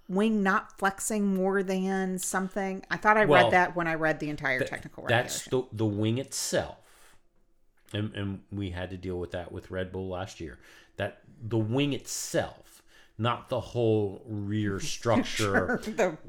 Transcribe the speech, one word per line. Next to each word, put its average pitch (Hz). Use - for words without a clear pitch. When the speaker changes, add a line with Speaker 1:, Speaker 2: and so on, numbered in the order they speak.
Speaker 1:
wing 208
not 196
flexing 202
more 190
than 190
something? 190
I 175
thought 214
I 214
Speaker 2:
Well, 147
Speaker 1:
read -
that 180
when 170
I 160
read 156
the 151
entire 139
Speaker 2:
th-, 117
Speaker 1:
technical -
Speaker 2:
that's 120
Speaker 1:
regulation. 131
Speaker 2:
the, 107
the 110
wing 107
itself. -
And, 107
and 98
we 101
had 90
to 92
deal 90
with 85
that 87
with -
Red 92
Bull 95
last 92
year. 76
That -
the 110
wing 131
itself, -
not 117
the 127
whole 110
rear 104
Speaker 1:
<laughs> -
Speaker 2:
structure 117
Speaker 1:
Sure, 220
the 180